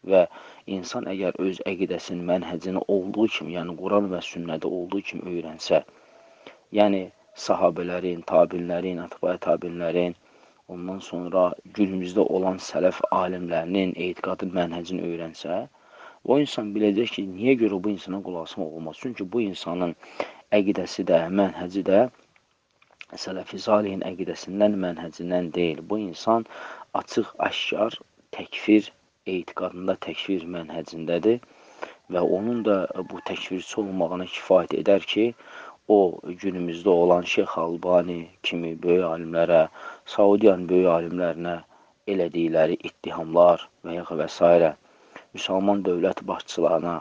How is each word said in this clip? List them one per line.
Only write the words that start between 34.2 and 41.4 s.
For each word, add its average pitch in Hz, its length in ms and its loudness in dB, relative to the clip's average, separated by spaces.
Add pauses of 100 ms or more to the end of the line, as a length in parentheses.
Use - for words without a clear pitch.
kifayət 90 480 2
edər 82 320 4
ki, 107 220 2 (580)
o 98 360 4 (100)
günümüzdə 90 580 -2
olan 87 340 6
Şeyx - 340 0
Albani 85 640 0 (180)
kimi 85 380 -4
böyük 87 280 2
alimlərə, 82 580 2 (400)
Saudiyanın 101 680 4
böyük 90 200 4
alimlərinə 85 680 0 (520)